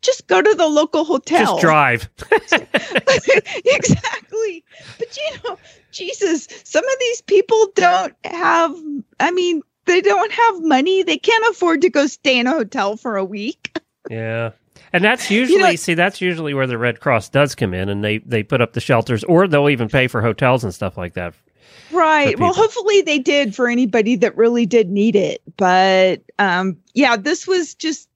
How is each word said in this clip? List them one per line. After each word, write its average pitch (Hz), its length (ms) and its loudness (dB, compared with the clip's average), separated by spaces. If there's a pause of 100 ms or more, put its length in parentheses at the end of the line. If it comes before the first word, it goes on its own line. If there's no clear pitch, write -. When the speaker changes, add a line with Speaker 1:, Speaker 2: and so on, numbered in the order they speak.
Speaker 1:
just - 280 -2
go 370 120 2
to 427 140 4
the 339 120 0
local 311 380 0
hotel. 311 480 0
Speaker 2:
Just - 80 -2
drive. 147 480 2 (220)
<laughs> 427 200 0
Speaker 1:
<laughs> - 1120 -2
Exactly. 440 1000 -2 (340)
But, 480 180 -12
you 571 280 -8
know, 453 140 -10 (320)
Jesus, 349 580 -4 (160)
some 339 200 -2
of 539 160 -2
these 494 220 -4
people 415 520 2
don't 359 400 0 (100)
have, 330 500 0 (460)
I 320 100 0
mean, 349 320 -2 (220)
they 359 160 2
don't 403 320 0
have 453 300 0
money. 320 400 2
They 330 160 -2
can't 440 320 2
afford 330 320 0
to 359 80 4
go 294 160 2
stay 254 320 0
in 240 80 0
a 254 60 0
hotel 285 440 -4
for 226 200 -6
a 196 80 -2
week. 208 540 -10 (320)
Speaker 2:
Yeah. 113 400 -6 (440)
And 175 100 2
that's 233 260 0
Speaker 1:
You 214 120 2
know 254 60 0
Speaker 2:
usually, 370 280 4
see, 170 180 -2
that's 180 260 0
usually 165 340 -4
where 135 120 0
the 123 120 -4
Red 117 220 -2
Cross 120 300 0
does 139 240 0
come 95 180 -4
in, 92 160 -4
and 101 160 -4
they, 107 140 -2
they 110 240 -4
put 127 180 -2
up 117 140 0
the 120 60 -4
shelters, 117 440 0
or 180 240 4
they'll 147 220 4
even 117 180 -2
pay 131 180 0
for 120 140 -2
hotels 120 440 0
and 92 100 -6
stuff 98 240 -8
like 90 160 -10
that 87 200 -8 (560)
Speaker 1:
Right. 311 460 2
Speaker 2:
for 277 60 -2
Speaker 1:
Well, 349 100 2
Speaker 2:
people. 370 100 2
Speaker 1:
hopefully 427 400 2
they 302 160 0
did 269 360 0
for 247 140 -2
anybody 240 480 0
that 196 200 0
really 233 300 2
did 196 240 2
need 208 260 2
it. 175 240 -2 (160)
But, 185 640 2 (180)
um, 185 380 0 (180)
yeah, 247 220 2
this 254 300 -4
was 359 280 -2
just - 420 -8